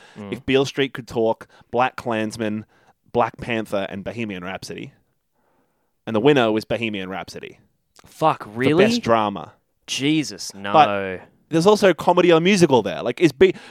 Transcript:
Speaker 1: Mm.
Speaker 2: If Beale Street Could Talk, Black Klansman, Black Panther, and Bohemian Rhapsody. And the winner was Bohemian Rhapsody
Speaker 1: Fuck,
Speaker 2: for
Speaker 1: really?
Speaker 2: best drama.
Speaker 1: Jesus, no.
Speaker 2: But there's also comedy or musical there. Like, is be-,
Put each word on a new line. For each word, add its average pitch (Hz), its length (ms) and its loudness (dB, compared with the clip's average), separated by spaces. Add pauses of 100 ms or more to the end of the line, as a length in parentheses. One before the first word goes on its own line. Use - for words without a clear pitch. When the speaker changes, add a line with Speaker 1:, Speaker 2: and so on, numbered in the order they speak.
(180)
Speaker 1:
Mm. 202 160 -10
Speaker 2:
If - 140 -14
Beale 135 180 4
Street 135 280 -4
Could 120 140 -12
Talk, 113 400 -2 (220)
Black 120 260 -2
Klansman, 110 720 -6 (480)
Black 117 240 0
Panther, 107 520 -4
and 98 140 -12
Bohemian 101 400 -8
Rhapsody. 95 500 -12 (1120)
And 113 80 -2
the 107 40 2
winner 127 320 4
was 110 140 -2
Bohemian 104 440 -6
Rhapsody - 500 -14 (460)
Speaker 1:
Fuck, - 400 -2
Speaker 2:
for 107 40 -18
Speaker 1:
really? 143 360 2
Speaker 2:
best 233 180 0
drama. 104 500 0 (320)
Speaker 1:
Jesus, 131 680 -4
no. 101 180 -8
Speaker 2:
But 98 480 2 (280)
there's 160 180 2
also 202 260 4
comedy 175 400 2
or 160 60 6
musical 170 420 4
there. 78 220 -6
Like, 120 180 -4
is 160 100 6
be-, 185 220 4 (180)